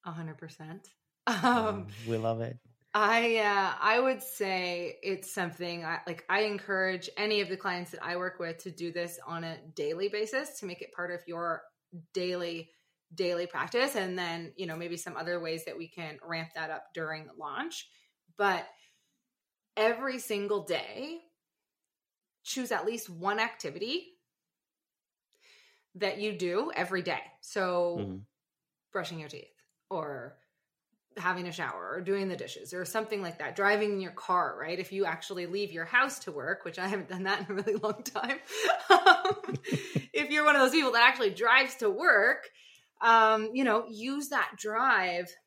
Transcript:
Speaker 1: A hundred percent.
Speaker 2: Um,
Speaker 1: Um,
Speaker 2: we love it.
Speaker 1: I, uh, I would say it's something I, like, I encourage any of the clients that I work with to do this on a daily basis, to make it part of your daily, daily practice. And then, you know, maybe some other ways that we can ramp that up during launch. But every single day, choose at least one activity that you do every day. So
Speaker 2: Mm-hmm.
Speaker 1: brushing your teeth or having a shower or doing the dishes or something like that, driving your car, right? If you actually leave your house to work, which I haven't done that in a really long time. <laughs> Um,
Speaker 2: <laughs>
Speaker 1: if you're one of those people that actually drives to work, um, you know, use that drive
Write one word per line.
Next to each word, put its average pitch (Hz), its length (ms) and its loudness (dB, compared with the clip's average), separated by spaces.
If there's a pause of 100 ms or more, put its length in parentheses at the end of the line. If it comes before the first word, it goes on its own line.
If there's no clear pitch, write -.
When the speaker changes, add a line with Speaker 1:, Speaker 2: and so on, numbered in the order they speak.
Speaker 1:
A 175 80 -10
hundred 160 280 -10
percent. 160 480 -16 (400)
Speaker 2:
Um, 214 180 2
Speaker 1:
Um, 220 420 4 (200)
Speaker 2:
we 113 100 2
love 113 240 0
it. 117 160 -6 (360)
Speaker 1:
I, 226 440 4
uh, 202 420 2
I 220 200 4
would 262 220 2
say 180 800 -4
it's 190 320 -6
something 170 520 -4
I, 160 200 -4
like, 165 240 -10
I 196 140 4
encourage 190 720 -2
any 208 240 0
of 196 80 0
the 190 80 -4
clients 180 360 -4
that - 120 -12
I 175 140 -4
work 180 200 -4
with 165 260 -6
to 185 80 -10
do 170 200 -6
this 170 340 -6
on 165 200 -8
a 165 120 -8 (180)
daily 165 340 -2
basis, 220 500 -4
to 208 60 -10
make 180 160 -8
it - 120 -14
part 180 180 -6
of 175 140 -8
your 170 360 -4 (520)
daily, 175 560 -4 (460)
daily 175 320 0
practice. 240 480 0
And 185 240 -2
then, 170 380 -6
you 185 80 -6
know, 165 100 -8
maybe 170 220 -6
some 165 180 -10
other 170 240 -4
ways 165 260 -6
that - 120 -8
we 165 100 -10
can 156 340 -12
ramp 165 340 -6
that 160 140 -6
up 156 140 -8 (100)
during 156 340 -6 (120)
launch. 165 480 -8 (500)
But 190 300 0 (1120)
every 240 420 2
single 202 440 -2
day, 226 560 -6 (1200)
choose 247 300 -4
at 180 120 0
least 226 240 -4
one 185 300 -2
activity 233 680 -4 (1900)
that 190 240 -2
you 208 180 -2
do 185 380 0
every 180 260 0
day. 156 200 -2 (200)
So 175 600 0
Speaker 2:
Mm-hmm. 95 160 -6 (760)
Speaker 1:
brushing 170 280 -6
your 151 100 -12
teeth - 180 -16 (420)
or 147 480 -8 (800)
having 180 300 0
a 175 40 -6
shower 120 440 -4
or 185 60 -4
doing 196 280 0
the 180 80 -4
dishes - 360 -10
or 180 120 -6
something 220 360 -2
like 170 180 -8
that, 151 180 -6
driving 208 420 4
your 185 140 -6
car, 156 440 0
right? 160 220 -6
If 185 140 -8
you 196 120 0
actually 175 400 -4
leave 190 280 -4
your 165 100 -6
house 254 360 2
to - 120 -10
work, 147 320 -4
which 175 160 -10
I 185 80 -2
haven't 196 220 -4
done 185 140 -6
that 190 180 0
in 180 100 -6
a - 100 -4
really 208 140 0
long 214 280 -2
time. 247 400 -6
<laughs> - 60 -20 (400)
Um, 370 760 8
Speaker 2:
<laughs> - 500 -4
Speaker 1:
if 294 180 0
you're 302 140 4
one 294 100 8
of 269 60 8
those 254 100 8
people 294 220 4
that 233 140 10
actually 247 240 4
drives 247 460 4
to 220 120 2
work, 233 600 4 (520)
um, 220 520 8
you 262 100 2
know, 233 260 4
use 269 400 -6
that 247 280 0
drive 202 760 0 (140)